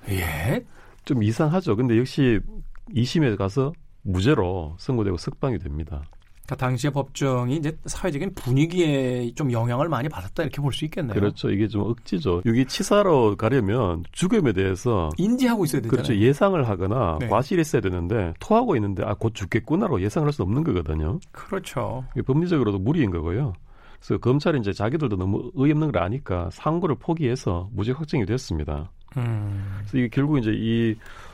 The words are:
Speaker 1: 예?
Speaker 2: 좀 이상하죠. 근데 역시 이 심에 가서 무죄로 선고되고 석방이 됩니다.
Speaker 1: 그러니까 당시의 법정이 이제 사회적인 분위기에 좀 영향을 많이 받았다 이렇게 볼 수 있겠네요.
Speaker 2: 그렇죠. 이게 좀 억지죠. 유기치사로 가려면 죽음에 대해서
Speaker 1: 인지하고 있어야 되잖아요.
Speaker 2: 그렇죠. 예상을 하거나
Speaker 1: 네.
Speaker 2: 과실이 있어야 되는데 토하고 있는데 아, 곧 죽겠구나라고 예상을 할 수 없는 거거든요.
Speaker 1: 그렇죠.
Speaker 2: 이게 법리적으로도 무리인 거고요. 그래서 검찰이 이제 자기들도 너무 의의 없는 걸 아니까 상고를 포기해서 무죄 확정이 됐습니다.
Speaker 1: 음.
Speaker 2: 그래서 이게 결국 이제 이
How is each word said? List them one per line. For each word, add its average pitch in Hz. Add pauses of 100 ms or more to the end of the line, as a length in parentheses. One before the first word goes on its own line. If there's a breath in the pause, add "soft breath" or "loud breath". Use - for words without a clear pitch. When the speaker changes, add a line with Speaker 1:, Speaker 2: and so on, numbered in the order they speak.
(100)
Speaker 1:
예? 87 (400 loud breath)
Speaker 2:
좀 127
이상하죠. 151
근데 117
역시 123 (520)
이 123
심에 127
가서 131 (300)
무죄로 92
선고되고 104
석방이 127
됩니다. 76 (420)
Speaker 1:
그러니까 131 (100)
당시의 131
법정이 135
이제 156 (100)
사회적인 185
분위기에 135
좀 139
영향을 120
많이 143
받았다 -
이렇게 147
볼 139
수 -
있겠네요. 113
Speaker 2:
그렇죠. 104
이게 101
좀 104
억지죠. 104
유기치사로 131
가려면 110
죽음에 180
대해서 95
Speaker 1:
인지하고 233
있어야 151
되잖아요. 117
Speaker 2:
그렇죠. 113
예상을 143
하거나 95
Speaker 1:
네. 117
Speaker 2:
과실이 131
있어야 147
되는데 90
토하고 226
있는데 101
아, 107
곧 110
죽겠구나라고 143
예상을 147
할 147
수 131
없는 117
거거든요. 85 (100)
Speaker 1:
그렇죠. 127 (120)
Speaker 2:
이게 123
법리적으로도 135
무리인 123
거고요. 87 (460 soft breath)
그래서 107
검찰이 143
이제 98
자기들도 117
너무 98
의의 143
없는 151
걸 90
아니까 90
상고를 160
포기해서 113
무죄 101
확정이 147
됐습니다. 78 (240)
Speaker 1:
음. 101
Speaker 2:
그래서 131
이게 123
결국 143
이제 110
이 113 (400 loud breath)